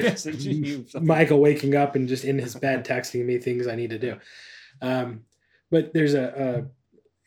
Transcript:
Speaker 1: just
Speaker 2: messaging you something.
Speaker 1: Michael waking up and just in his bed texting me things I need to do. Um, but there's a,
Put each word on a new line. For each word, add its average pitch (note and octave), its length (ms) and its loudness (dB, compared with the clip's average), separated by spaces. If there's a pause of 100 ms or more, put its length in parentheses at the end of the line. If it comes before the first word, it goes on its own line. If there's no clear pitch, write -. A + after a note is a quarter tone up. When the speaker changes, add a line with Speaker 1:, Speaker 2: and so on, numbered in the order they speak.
Speaker 1:
just - 260 0
Speaker 2:
messaging C#3+ 400 -4
you C#3 220 -6
something. E3 180 -4
Speaker 1:
Michael D#3 320 6
waking C#3+ 380 4
up C#3+ 180 2
and C3 140 0
just B2+ 160 -4
in C3+ 160 -2
his A#2+ 160 -8
bed C3 280 -2
texting B2 400 -4
me B2 140 0
things B2 300 -2
I A2+ 80 -4
need A#2 140 -4
to A2+ 100 -6
do. A#2+ 180 -6 (640)
Um, B2 420 -4 (480)
but D#3+ 240 2
there's D3 200 4
a, B2+ 520 -2 (600)